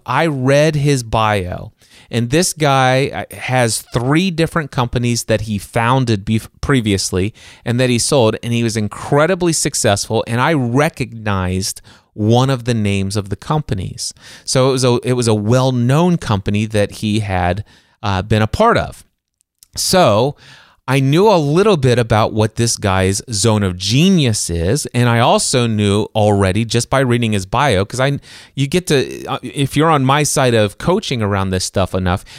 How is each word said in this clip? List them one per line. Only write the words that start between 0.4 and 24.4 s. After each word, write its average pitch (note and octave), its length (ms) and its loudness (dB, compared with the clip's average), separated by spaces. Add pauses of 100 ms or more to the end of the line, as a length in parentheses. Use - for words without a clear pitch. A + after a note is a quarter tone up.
his C#3+ 260 2
bio. G#2+ 720 -2 (380)
And A#2 180 -2
this E3 240 0
guy, C3+ 540 2
uh, - 280 -10
has A#2+ 460 -2
three D3 480 0
different D#3+ 400 -2
companies A#2+ 560 -2
that A2 160 0
he G#2+ 160 -4
founded A#2 680 -2
bef-, A2 220 -2 (140)
previously G#2 720 -2 (320)
and A#2+ 140 -2
that B2+ 100 2
he B2 80 2
sold, A2+ 460 2
and A#2 100 -4
he A#2 100 0
was A2+ 140 -2
incredibly D#3+ 720 0
successful, A2 760 -2
and A#2 120 -2
I D3+ 140 2
recognized A2+ 1300 -2 (320)
one A#2 380 2
of B2 140 -4
the A#2+ 100 0
names G2+ 420 -2
of G2+ 120 -4
the G2+ 60 -6
companies. - 800 -6 (320)
So C3 240 2
it C3+ 40 2
was C3 120 0
a, A#2+ 180 2
it B2 100 -2
was B2 140 0
a A2 80 4
well-known B2+ 840 2
company G#2 500 -2
that G#2 240 -2
he G#2+ 300 -2
had, F#2 440 -2 (380)
uh, G2 180 -2
been G#2+ 220 0
a A2 40 2
part A3 300 2
of. - 260 -6 (720)
So C#3 600 2 (520)
I C3+ 120 2
knew D3+ 260 4
a G#3+ 80 6
little F3 400 2
bit B2+ 240 2
about A2+ 320 2
what G#2+ 240 0
this A#2 220 -2
guy's F#2+ 520 0
zone G#2+ 320 2
of F#2 140 -2
genius B2+ 760 2